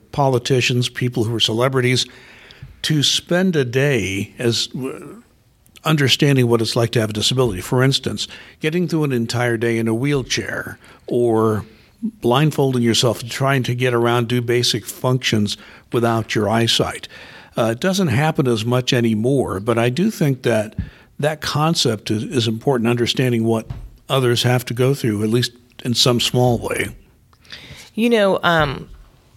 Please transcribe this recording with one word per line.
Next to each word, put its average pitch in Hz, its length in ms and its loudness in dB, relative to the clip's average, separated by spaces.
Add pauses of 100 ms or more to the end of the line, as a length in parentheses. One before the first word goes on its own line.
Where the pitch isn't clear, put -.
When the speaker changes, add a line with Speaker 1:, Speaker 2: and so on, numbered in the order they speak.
(120)
Speaker 1:
politicians, 127 800 2
people 123 340 -2
who 113 80 -2
were 113 80 -2
celebrities, 123 640 2 (800)
to 156 180 2
spend 175 540 0
a 135 100 2
day 113 720 0
as, 117 380 0
uh, - 400 -10 (680)
understanding 143 640 4
what 117 140 2
it's 110 140 -4
like 117 160 0
to 127 80 0
have 107 100 0
a 110 40 -8
disability. 107 480 0
For 127 200 0
instance, 131 460 0 (320)
getting 165 280 -2
through 156 180 -2
an 139 80 -2
entire 117 440 0
day 117 220 0
in 113 80 0
a 113 80 2
wheelchair 123 800 -4 (300)
or 110 580 2 (380)
blindfolding 135 800 2
yourself 113 380 2
and 117 100 -12
trying 135 320 0
to 127 100 -4
get 127 200 0
around, 117 340 2
do 123 140 0
basic 120 440 0
functions 123 720 -2 (340)
without 113 440 0
your 104 140 0
eyesight. 113 580 0 (500)
Uh, 113 140 0
it 113 80 -6
doesn't 185 300 0
happen 143 380 2
as 110 160 0
much 123 300 0
anymore, 113 640 0
but 113 200 0
I 120 100 2
do 180 220 0
think 139 320 -2
that 110 320 0 (440)
that 151 220 -2
concept 147 720 0
is, 110 120 -2
is 131 240 -2
important, 117 400 0
understanding 120 580 0
what 113 200 0 (420)
others 123 360 2
have 123 220 2
to 123 100 -6
go 127 180 2
through, 107 300 -2
at 110 60 0
least 120 240 0 (300)
in 123 120 -2
some 120 240 4
small 123 400 2
way. - 360 -6 (1000)
Speaker 2:
You 233 160 0
know, 202 320 2
um, 156 440 0 (500)